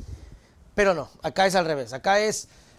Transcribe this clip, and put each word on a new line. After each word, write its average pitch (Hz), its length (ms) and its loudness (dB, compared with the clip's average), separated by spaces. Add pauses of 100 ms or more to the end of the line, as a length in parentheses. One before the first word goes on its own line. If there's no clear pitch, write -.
(720)
Pero 196 200 4
no, 147 160 -6 (120)
acá 190 260 0
es 185 80 0
al 180 100 2
revés. 135 280 -4
Acá 196 260 2
es, 214 280 -2 (320)